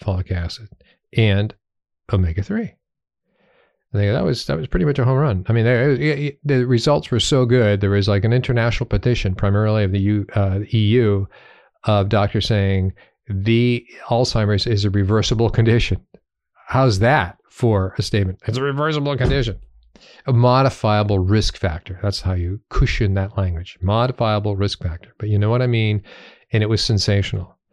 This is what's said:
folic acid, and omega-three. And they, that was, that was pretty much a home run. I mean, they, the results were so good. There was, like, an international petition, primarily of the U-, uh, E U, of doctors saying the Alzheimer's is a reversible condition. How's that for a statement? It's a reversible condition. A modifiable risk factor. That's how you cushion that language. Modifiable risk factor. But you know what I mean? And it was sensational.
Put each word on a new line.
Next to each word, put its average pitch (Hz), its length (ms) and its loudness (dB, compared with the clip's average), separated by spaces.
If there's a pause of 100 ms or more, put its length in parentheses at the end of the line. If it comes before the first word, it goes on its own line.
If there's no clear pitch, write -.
folic 92 280 -4
acid, 90 360 -8 (480)
and 104 380 2 (580)
omega-three. 98 640 -2 (1200)
And 101 80 0
they, 101 60 2
that 107 160 0
was, 147 240 -4
that 151 100 -2
was 156 80 -6
pretty 175 220 -2
much 139 100 0
a 127 80 0
home 131 140 2
run. 107 280 -2
I 113 60 0
mean, 113 120 2
they, 139 760 0
the 131 220 0
results 139 460 0
were 120 80 0
so 131 260 2
good. 113 360 2
There 101 100 2
was, 101 160 2
like, 101 160 2
an 110 100 0
international 120 540 0
petition, 107 480 -2
primarily 107 480 2
of 95 80 0
the 101 80 0
U-, 101 340 0
uh, 98 280 0 (120)
E 113 60 2 (140)
U, 101 340 2 (560)
of 101 260 0
doctors 104 380 0
saying 98 460 0 (340)
the 113 580 0 (240)
Alzheimer's 110 560 0
is 107 180 0
a 104 60 0
reversible 107 640 2
condition. 113 500 2 (640)
How's 131 320 2
that 110 400 0 (140)
for 98 480 0
a - 20 -2
statement? 98 460 -2
It's 113 100 -4
a 131 60 -4
reversible 143 540 -2
condition. 123 420 0 (680)
A 135 80 0
modifiable 117 880 2
risk 98 380 0
factor. 85 440 -8
That's 101 200 -4
how 92 120 -2
you 90 260 -4 (100)
cushion 117 440 0
that 98 240 -4
language. 90 460 -4
Modifiable 107 720 0
risk 98 260 -4
factor. 82 280 -8 (100)
But 107 100 -6
you 104 80 2
know 104 140 2
what 123 100 0
I 127 60 0
mean? 110 340 0 (520)
And 110 80 2
it 107 80 0
was 110 140 0
sensational. 101 760 -2 (160)